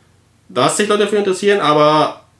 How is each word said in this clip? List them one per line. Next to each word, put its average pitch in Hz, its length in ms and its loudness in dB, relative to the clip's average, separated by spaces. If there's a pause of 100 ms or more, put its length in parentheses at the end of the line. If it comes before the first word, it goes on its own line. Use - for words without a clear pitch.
(480)
dass 135 280 -2
sich 208 120 -2
Leute 214 160 0
dafür 208 140 -2
interessieren, 202 420 0
aber 151 640 0 (180)